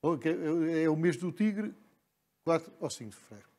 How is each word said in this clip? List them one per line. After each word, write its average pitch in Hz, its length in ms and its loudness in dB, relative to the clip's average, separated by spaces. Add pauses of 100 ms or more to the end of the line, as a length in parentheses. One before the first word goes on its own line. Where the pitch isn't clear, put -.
Ok, 160 300 0
é, 165 540 0
é 160 40 4
o 151 80 4
mês 165 200 2
do 170 160 -4
tigre, 208 420 -2 (720)
quatro 165 340 0
ao 110 80 -4
cinco 107 220 -10
de - 60 -20
fevereiro. - 320 -20 (100)